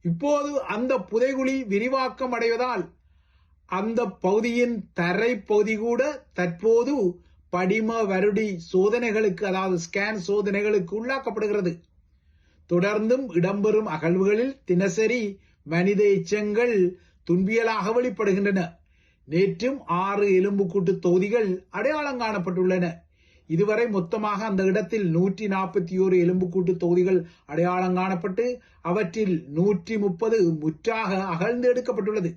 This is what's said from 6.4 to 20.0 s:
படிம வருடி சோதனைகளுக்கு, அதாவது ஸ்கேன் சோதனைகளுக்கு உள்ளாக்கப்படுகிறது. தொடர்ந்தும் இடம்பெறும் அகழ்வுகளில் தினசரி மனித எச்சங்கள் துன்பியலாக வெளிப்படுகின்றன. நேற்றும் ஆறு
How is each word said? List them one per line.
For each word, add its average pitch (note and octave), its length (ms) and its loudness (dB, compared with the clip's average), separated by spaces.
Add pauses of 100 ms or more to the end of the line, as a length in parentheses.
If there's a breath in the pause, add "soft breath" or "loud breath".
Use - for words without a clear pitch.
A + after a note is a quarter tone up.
படிம A3 540 0
வருடி G3+ 420 0 (160)
சோதனைகளுக்கு, G#3 800 0
அதாவது F#3+ 340 0
ஸ்கேன் G3+ 480 -4
சோதனைகளுக்கு G3+ 680 0
உள்ளாக்கப்படுகிறது. G#3+ 800 -2 (960)
தொடர்ந்தும் G#3+ 580 2
இடம்பெறும் G3+ 640 0
அகழ்வுகளில் F#3+ 720 2
தினசரி G#3 580 2 (440 soft breath)
மனித F#3 380 2
எச்சங்கள் G#3 680 2 (520 loud breath)
துன்பியலாக G#3 680 2
வெளிப்படுகின்றன. G3+ 680 0 (680)
நேற்றும் F#3+ 500 0 (180)
ஆறு G3+ 320 0